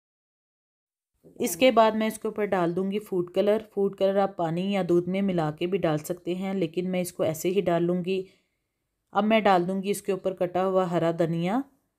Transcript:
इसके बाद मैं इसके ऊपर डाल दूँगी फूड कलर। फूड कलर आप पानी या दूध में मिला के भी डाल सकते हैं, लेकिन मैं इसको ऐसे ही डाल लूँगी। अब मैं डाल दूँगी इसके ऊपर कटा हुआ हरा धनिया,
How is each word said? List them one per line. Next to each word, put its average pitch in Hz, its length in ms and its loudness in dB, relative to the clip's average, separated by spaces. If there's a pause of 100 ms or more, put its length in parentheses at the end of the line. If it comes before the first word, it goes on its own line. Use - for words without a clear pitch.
(1400)
इसके 254 320 2
बाद 220 240 4
मैं 220 120 0
इसके 220 200 -6
ऊपर 214 200 -4
डाल 180 260 0
दूँगी 190 280 -2
फूड 180 320 -4
कलर। 208 400 2
फूड 196 240 -2
कलर 196 220 0
आप 196 180 0
पानी 175 320 -2
या 196 160 0
दूध 175 220 2
में 190 160 -2
मिला 175 280 0
के 175 160 -6
भी 190 120 -2
डाल 165 200 2
सकते 175 360 -6
हैं, 190 200 -6
लेकिन 180 320 -2
मैं 180 140 -2
इसको 180 240 -4
ऐसे 160 240 -2
ही 190 140 2
डाल 170 200 0
लूँगी। 180 400 -2 (880)
अब 202 120 2
मैं 214 180 4
डाल 185 220 4
दूँगी 190 260 -2
इसके 196 220 -4
ऊपर 185 220 -2
कटा 180 280 -2
हुआ 185 240 2
हरा 170 260 0
धनिया, 170 500 0 (360)